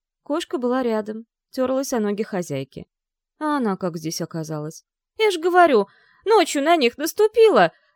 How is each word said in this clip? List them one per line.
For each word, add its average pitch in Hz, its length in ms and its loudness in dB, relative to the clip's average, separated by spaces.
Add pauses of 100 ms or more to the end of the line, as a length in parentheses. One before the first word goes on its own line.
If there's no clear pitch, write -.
(220)
Кошка 339 340 -6
была 247 260 -2
рядом, 220 420 -6 (240)
тёрлась 262 440 -4
о 247 60 0
ноги 208 240 -2
хозяйки. 147 640 -8 (540)
А 302 180 -4
она 220 180 -2
как 175 220 -6
здесь 160 240 -8
оказалась? 156 640 -10 (340)
«Я 427 140 2
ж 359 60 -2
говорю, 339 500 4 (380)
ночью 349 360 2
на 320 140 2
них 240 220 0
наступила, 370 760 4 (240)